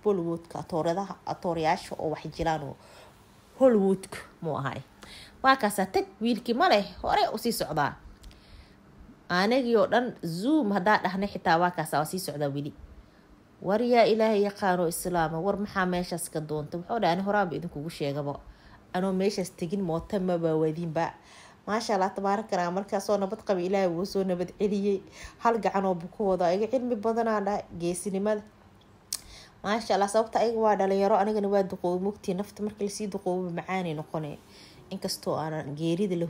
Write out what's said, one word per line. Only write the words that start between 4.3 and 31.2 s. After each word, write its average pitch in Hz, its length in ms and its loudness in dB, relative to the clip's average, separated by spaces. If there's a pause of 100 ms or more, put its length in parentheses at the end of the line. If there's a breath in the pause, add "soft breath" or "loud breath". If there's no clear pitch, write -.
muu 160 160 -4
ahay. 135 240 -6 (640 loud breath)
Waa 269 120 8
kaasaa, 202 300 0
tag 370 200 0 (160)
wiilkii 233 320 0
ma 339 160 4
leh, 208 160 6 (160)
hore - 320 2
u 220 40 -4
sii 233 140 -2
socdaa. 147 440 -2 (1300 loud breath)
Anagii 233 460 2
oo 202 120 6
dhan 233 360 0
Zoom 202 480 0
haddaa 202 320 4
dhahnay 190 280 -2
xitaa 170 260 2
waa 175 140 2
kaasaa, 151 320 -2
waa 156 80 -6
sii 185 80 -4
socdaa 143 320 -4
weli. 143 220 -6 (880 loud breath)
War 202 200 0
yaa 240 240 6
Ilaahay 220 380 4
yaqaano 185 440 0
Islaama, 165 520 -2
war 190 180 0
maxaa 196 280 -2
meeshaas 180 440 -4
ka 160 100 -6
doontay? 151 400 -6
Wuxuu 226 200 -4
dhahay, 175 160 2
"Ani 190 80 -2
horaanba 202 320 0
idinkugu 165 340 -8
sheegabo. 143 500 -4 (540 loud breath)
Anoo 185 200 0
meeshaas 190 380 0
tegin, 196 300 -4
mooto 170 380 -2
maba 175 360 2
wadinba." 160 580 0 (540 loud breath)
Maasha 220 280 0
Allah, 190 200 0
tabaaraka 202 400 -2
Allah. 175 160 0
Markaa 196 320 -2
soo 208 160 2
nabad 196 240 -4
qabi, 180 240 0
Ilaahay 190 240 2
wuu 170 140 -2
soo 196 180 -2
nabad 180 320 -2
celiyey. 202 480 0 (400 loud breath)
Hal 233 160 4
gacan 190 260 0
oo 190 140 2
buu 175 80 -10
ku 202 240 -2
wadaa. 180 240 2
Iga 214 160 0
cilmi 247 240 0
badanaa 226 480 0
dhahay, 202 200 -2 (160)
geesinimada. 196 640 -2 (1200 loud breath)
Maasha 214 320 0
Allah, 196 120 4
sababta 220 320 2
ayaga 226 200 2
waa 214 200 6
dhalinyaro, 196 400 4
anigana 208 320 2